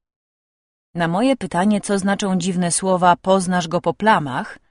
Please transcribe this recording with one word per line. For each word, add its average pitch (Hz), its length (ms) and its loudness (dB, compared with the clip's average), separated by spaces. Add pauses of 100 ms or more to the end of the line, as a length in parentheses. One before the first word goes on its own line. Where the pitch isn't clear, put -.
(960)
Na 170 120 -2
moje 233 280 2
pytanie, 196 460 0
co 202 180 -2
znaczą 196 380 -2
dziwne 175 340 -2
słowa 180 440 2
"poznasz 180 520 0
go 165 140 -2
po 165 120 -2
plamach", 175 680 -2 (120)